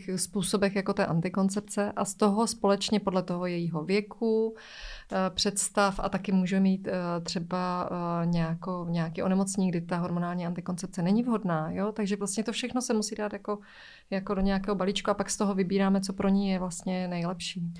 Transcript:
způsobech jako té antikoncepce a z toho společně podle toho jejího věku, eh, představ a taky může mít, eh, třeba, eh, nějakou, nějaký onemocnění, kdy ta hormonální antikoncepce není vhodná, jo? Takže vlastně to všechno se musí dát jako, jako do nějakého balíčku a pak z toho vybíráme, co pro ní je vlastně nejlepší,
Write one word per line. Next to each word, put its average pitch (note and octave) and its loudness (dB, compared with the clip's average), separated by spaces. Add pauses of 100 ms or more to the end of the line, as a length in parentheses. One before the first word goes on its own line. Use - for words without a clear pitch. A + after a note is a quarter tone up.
(160)
způsobech G3 0
jako G3 0
té G3 2
antikoncepce G3 0
a G3+ 0
z G3 -4
toho G#3+ 4
společně G3+ 2
podle F#3+ 0
toho F3+ -2
jejího E3+ -2
věku, A3 0 (580)
eh, F#3+ 2
představ G3 0
a G3 0
taky F#3+ -2
může F#3+ 4
mít, F#3+ 4
eh, - -2 (300)
třeba, F3+ -2 (340)
eh, E3+ 2
nějakou, E3+ 0
nějaký E3 -2
onemocnění, F#3+ 2
kdy E3+ 0
ta E3+ -4
hormonální F3 -2
antikoncepce F3 -4
není G3+ 4
vhodná, F3+ 0
jo? F#3+ -2
Takže G#3 -2
vlastně G3+ -2
to A#3 -4
všechno A#3+ -2
se A#3+ 0
musí G#3+ 0
dát G#3 -4
jako, G#3 -4 (520)
jako G3 -2
do F#3+ 2
nějakého G3 2
balíčku G3 0
a G3+ 2
pak G3+ -2
z - -4
toho G3+ 2
vybíráme, G3 2
co G3 -4
pro G3 0
ní G3 4
je F#3 2
vlastně F#3 -4
nejlepší, F3 -4 (180)